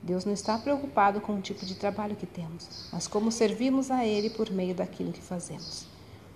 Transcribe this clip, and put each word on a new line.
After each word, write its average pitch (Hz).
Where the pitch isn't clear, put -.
Deus 180
não 208
está 214
preocupado 226
com 208
o 196
tipo 196
de 185
trabalho 208
que 185
temos, 170
mas 175
como 220
servimos 254
a 254
Ele 214
por 220
meio 185
daquilo 180
que -
fazemos. -